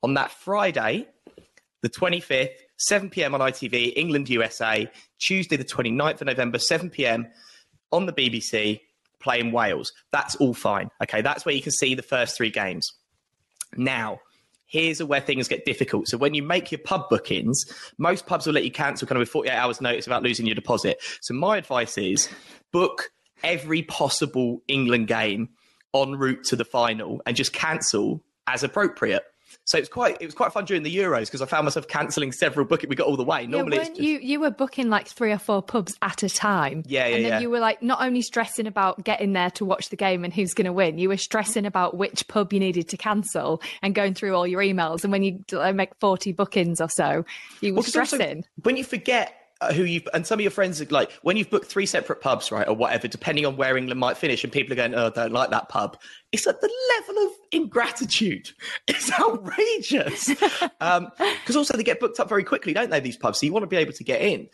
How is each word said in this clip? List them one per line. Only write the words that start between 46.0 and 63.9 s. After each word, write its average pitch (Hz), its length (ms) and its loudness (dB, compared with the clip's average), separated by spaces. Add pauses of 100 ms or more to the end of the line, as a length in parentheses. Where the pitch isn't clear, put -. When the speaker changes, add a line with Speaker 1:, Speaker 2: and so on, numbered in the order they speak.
Speaker 2:
forty 190 320 2
bookings 175 480 0
or 165 80 0
so, 156 360 0 (360)
you 202 120 0
were 185 40 -2
Speaker 1:
Well, 226 80 4
'cause 233 120 -2
also 262 200 2
Speaker 2:
stressing. 160 280 -2 (200)
Speaker 1:
when 254 120 2
you 262 60 -4
forget, 247 580 -2 (200)
uh, - 120 2
who 170 120 2
you've, 170 280 -2
and 160 140 0
some 220 120 0
of 208 40 0
your 196 80 2
friends 185 320 0
are 139 80 -10
like, 139 220 2 (100)
when 180 140 2
you've 214 120 0
booked 202 200 0
three 202 180 0
separate - 340 -2
pubs, 127 300 0
right, 104 160 0
or 110 80 2
whatever, 117 320 0
depending 147 400 -2
on 135 100 -2
where 131 220 2
England 127 220 -4
might 127 180 2
finish, 135 240 0
and 120 100 -4
people 135 200 0
are 123 40 -4
going, 120 200 2
"Oh, 117 100 4
I 110 40 0
don't 117 220 -2
like 123 180 2
that - 180 0
pub." - 280 -2 (360)
It's 226 160 0
at - 120 0
the 415 80 2 (300)
level 403 260 0
of 403 80 0 (200)
ingratitude. 233 960 0 (180)
<laughs> - 200 -8
It's - 300 -2
outrageous. 415 1160 0
Speaker 2:
<laughs> - 440 0
Speaker 1:
Um, 175 280 2 (380)
'cause 247 100 2
also 294 200 2
they 226 80 0
get 240 160 0
booked 226 200 0
up - 80 -2
very 202 160 2
quickly, 175 280 0
don't 226 180 0
they, 151 100 2
these 127 160 -4
pubs? 110 240 0
So 180 60 2
you 156 60 0
wanna 208 160 0
be 185 80 0
able 156 160 2